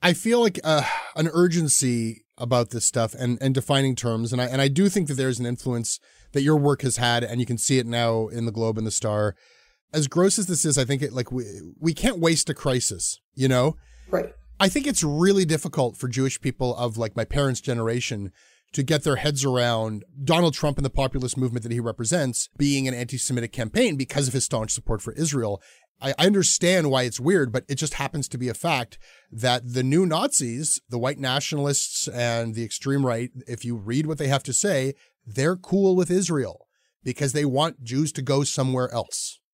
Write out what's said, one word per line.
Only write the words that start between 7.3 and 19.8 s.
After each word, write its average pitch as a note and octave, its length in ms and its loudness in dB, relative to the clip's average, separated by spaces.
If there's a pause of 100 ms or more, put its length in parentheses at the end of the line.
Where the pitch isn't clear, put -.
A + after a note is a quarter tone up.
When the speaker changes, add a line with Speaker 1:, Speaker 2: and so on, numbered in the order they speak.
Speaker 1:
you A#2+ 60 0
can A#2+ 100 -2
see C3 220 2
it A#2+ 80 0
now A#2 420 0
in A#2 160 -4
the A#2 80 -2
Globe A2+ 240 0
and A2 100 -2
the G#2+ 40 -2
Star. G#2+ 440 0 (600)
As D3+ 140 0
gross F#3 300 4
as G3 80 -2
this F3 200 -2
is, C#3+ 100 2
I C3+ 80 2
think C3 160 -2
it, B2+ 140 -4
like, B2+ 180 -4
we, B2 140 -6 (340)
we D#3+ 140 2
can't A3+ 240 0
waste E3 320 2
a D3 40 -2
crisis, - 640 -2 (140)
you C3 160 2
know? C3 280 4 (340)
Speaker 2:
Right. - 240 -2 (260)
Speaker 1:
I G3 80 6
think C4+ 180 0
it's C#4 160 0
really F3 440 4
difficult D3 500 -2
for - 100 -8
Jewish C3 320 -2
people B2+ 380 -4
of, A2+ 220 -4
like, A2+ 180 -4
my A2+ 80 -2
parents' C#3 380 0
generation A#2 680 -4 (420)
to C#3+ 100 -2
get D3 220 0
their C#3+ 120 0
heads C#3+ 280 -2
around A#2 600 0 (180)